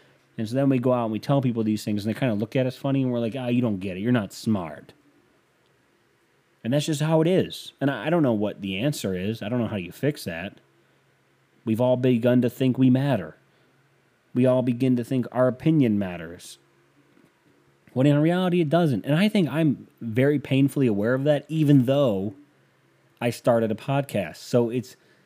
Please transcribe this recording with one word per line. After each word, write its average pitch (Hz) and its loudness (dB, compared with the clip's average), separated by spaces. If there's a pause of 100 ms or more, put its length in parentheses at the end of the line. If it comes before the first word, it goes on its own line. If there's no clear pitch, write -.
(360)
And 110 -6
so 117 -6
then 135 2
we 135 2
go 123 2
out 123 0
and 110 -4
we 107 -4
tell 139 0
people 117 -2
these 107 -2
things 104 -4
and 110 -2
they - -8
kinda 123 -2
look 107 -4
at 131 2
us 127 -6
funny 135 -2
and 127 -2
we're 120 -4
like, 113 -4
"Ah, 127 -8
you 123 0
don't 110 -2
get 92 -8
it. 92 -8
You're 117 0
not 107 0
smart." 87 -6 (1700)
And 117 -2
that's 147 0
just 151 -2
how 160 2
it 160 2
is. 170 -2
And 139 0
I, 120 -6
I 160 -2
don't 170 2
know 127 2
what 104 -4
the 95 -6
answer 113 -4
is. 98 -6
I 98 -8
don't 123 -2
know 110 -2
how 107 -6
you 87 -8
fix - -4
that. 87 -10 (1040)
We've 113 0
all 127 2
begun 123 4
to 120 0
think 127 0
we 131 4
matter. 127 0 (1000)
We 127 2
all 127 2
begin 127 0
to 120 -4
think 123 -2
our 127 2
opinion 123 2
matters. 87 -10 (1300)
When 131 2
in 147 6
reality, 175 2
it 156 0
doesn't. 151 2
And 143 0
I 196 2
think 196 2
I'm 147 0 (140)
very 131 0
painfully 135 2
aware 107 0
of 131 -2
that, 147 2
even 147 4
though 113 0 (840)
I 120 0
started 113 0
a 104 -4
podcast. 135 -4
So 120 0
it's, 123 -6 (300)